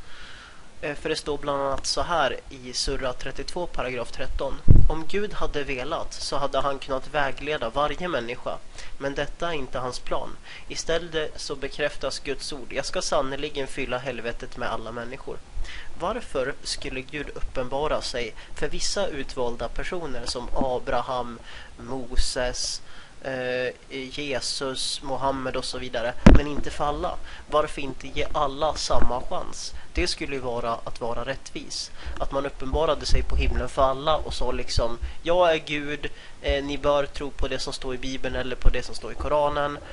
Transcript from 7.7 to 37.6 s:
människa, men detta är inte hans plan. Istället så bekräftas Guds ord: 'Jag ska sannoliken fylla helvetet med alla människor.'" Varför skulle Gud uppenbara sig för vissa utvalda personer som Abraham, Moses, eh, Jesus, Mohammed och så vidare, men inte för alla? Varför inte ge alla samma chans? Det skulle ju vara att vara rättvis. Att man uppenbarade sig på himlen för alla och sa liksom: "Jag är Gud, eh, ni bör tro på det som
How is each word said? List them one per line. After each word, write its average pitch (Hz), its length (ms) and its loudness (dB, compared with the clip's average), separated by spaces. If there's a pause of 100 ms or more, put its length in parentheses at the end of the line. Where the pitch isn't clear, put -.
människa, 120 500 -4 (400)
men 139 180 -4
detta 151 320 -4
är 170 60 -4
inte 131 260 -4
hans 123 200 -6
plan. 131 300 -2 (380)
Istället 160 680 -4
så - 200 -8
bekräftas 139 640 -4
Guds - 340 -6
ord: 131 200 -8
'Jag 131 120 -4
ska - 160 -2
sannoliken 139 680 -2
fylla 123 300 -4
helvetet 117 600 -6
med 117 140 -2
alla 113 200 -6
människor.'" 120 460 -8 (640)
Varför 165 540 -4 (100)
skulle 131 380 -6
Gud 143 340 -8
uppenbara 135 680 -2
sig 120 340 -6 (200)
för 151 120 0
vissa 175 400 0
utvalda 123 640 -4
personer 135 560 -4
som 120 280 -6
Abraham, 123 840 0 (380)
Moses, 123 1040 0 (400)
eh, 127 520 -4 (160)
Jesus, 131 1120 -6
Mohammed 135 520 -2
och 127 100 -4
så - 120 -6
vidare, 123 360 -4 (100)
men 143 240 12
inte 143 240 0
för 151 140 -2
alla? 151 320 -2 (320)
Varför 151 320 0
inte 135 260 -6
ge 139 260 -2
alla 147 420 0
samma 127 460 8
chans? - 520 -4 (200)
Det 175 140 0
skulle 143 280 -6
ju 131 60 -6
vara 117 320 -2 (100)
att - 180 -6
vara 120 240 -2
rättvis. - 680 -8 (280)
Att 139 120 -2
man 139 140 -2
uppenbarade 139 600 -2
sig - 180 8
på - 120 4
himlen 120 340 2
för - 120 0
alla 135 360 2
och - 160 -6
sa 127 180 2
liksom: 123 460 2 (260)
"Jag 175 300 4
är 160 40 2
Gud, 147 540 -4 (300)
eh, 143 220 0
ni 143 140 -4
bör 143 280 2
tro 139 260 -6
på - 160 0
det 131 120 -2
som 139 140 -4